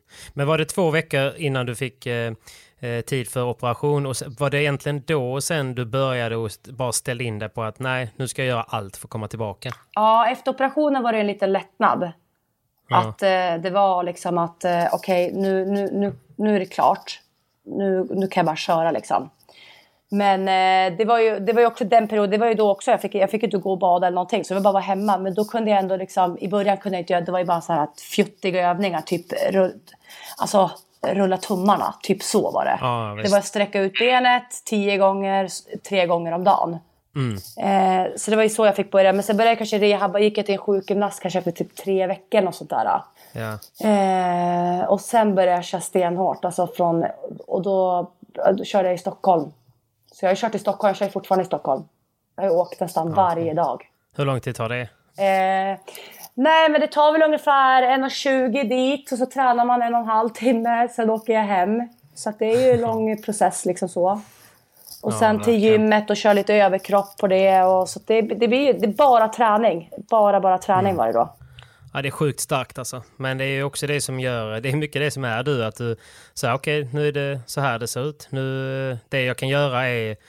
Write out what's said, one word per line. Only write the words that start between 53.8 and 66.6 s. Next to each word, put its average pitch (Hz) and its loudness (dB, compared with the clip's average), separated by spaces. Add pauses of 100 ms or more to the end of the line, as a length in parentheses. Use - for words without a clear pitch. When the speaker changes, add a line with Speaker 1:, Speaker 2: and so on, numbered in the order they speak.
Speaker 1:
Hur 147 -2
lång 135 -2
tid 123 -8
tar 117 -4
det? 123 -6
Speaker 2:
Eh, 190 -2 (560)
nej, 311 6
men 302 2
det 302 2
tar 302 4
väl 320 4
ungefär 277 4
en 262 2
och 262 -2
tjugo 262 0
dit 254 0
och 240 -2
så 247 0
tränar 247 2
man 247 2
en 233 0
och 233 0
en 220 -4
halv 220 2
timme, 233 0
sen 226 -2
åker 220 -2
jag 220 2
hem. 208 0 (260)
Så - -8
att 214 -8
det 220 -2
är 247 4
ju 254 6
en 233 2
Speaker 1:
<laughs> 233 -2
Speaker 2:
lång 220 -2
process 190 0
liksom 180 -2
så. 190 0 (800)
Och 214 -2
Speaker 1:
Ja, 214 -4
Speaker 2:
sen 220 4
till 226 2
Speaker 1:
verkligen. 214 2 (200)
Speaker 2:
gymmet 214 2
och 208 0
kör 208 4
lite 202 2
överkropp 196 2